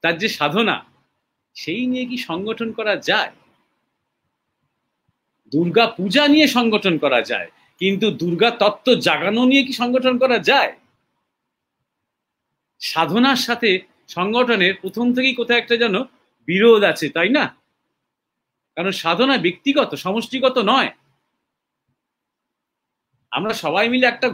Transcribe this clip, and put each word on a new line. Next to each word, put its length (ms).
তার 180
যে 80
সাধনা, 380
সেই 340
নিয়ে 200
কি 60
সংগঠন 400
করা 160
যায়? 240
দুর্গা 320
পূজা 360
নিয়ে 140
সংগঠন 380
করা 160
যায়, 180
কিন্তু 260
দুর্গা 300
তত্ত্ব 260
জাগানো 440
নিয়ে 160
কি 60
সংগঠন 400
করা 160
যায়? 220
সাধনার 640
সাথে 240
সংগঠনের 640
প্রথম 240
থেকেই 220
কোথাও 240
একটা 200
যেন 140
বিরোধ 340
আছে, 140
তাই 220
না? 60
কারণ 160
সাধনা 420
ব্যক্তিগত, 460
সমষ্টিগত 520
নয়। 200
আমরা 160
সবাই 280
মিলে 160
একটা 260